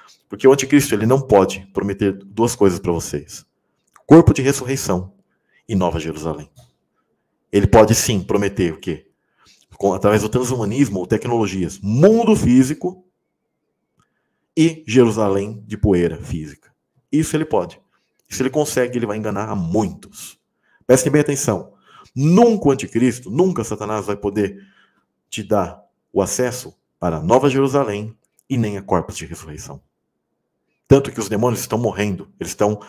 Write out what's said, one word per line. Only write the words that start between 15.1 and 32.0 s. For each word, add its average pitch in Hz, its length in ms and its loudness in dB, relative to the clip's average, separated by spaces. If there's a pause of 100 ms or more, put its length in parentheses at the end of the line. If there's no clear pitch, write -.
de 107 100 -12
poeira 87 420 2
física. 76 540 -12 (380)
Isso 156 260 -2
ele 156 80 -4
pode. 92 360 -4 (480)
Isso - 140 -8
ele 127 80 -2
consegue, 127 480 -2
ele 113 80 -4
vai 104 100 -6
enganar 107 320 -6
a 110 60 -8
muitos. 95 840 -6 (480)
Prestem 131 260 2
bem 147 80 4
atenção. 139 540 -4 (400)
Nunca 190 540 4
o - 20 6
anticristo, 123 600 -2
nunca 151 340 0
Satanás 104 420 -6
vai 101 100 -4
poder 101 500 -4 (640)
te - 120 -10
dar 95 400 -4 (300)
o 98 80 0
acesso 113 560 -6 (220)
para 85 180 -4
a 78 60 -10
Nova 123 260 2
Jerusalém 127 680 -2 (340)
e 135 80 -2
nem 107 180 -2
a 95 60 -10
corpos 90 340 -4
de - 80 -12
ressurreição. 78 560 -16 (1080)
Tanto 139 240 -4
que - 100 -12
os 104 80 -10
demônios 110 320 -4
estão - 180 -6
morrendo, 104 500 -6 (100)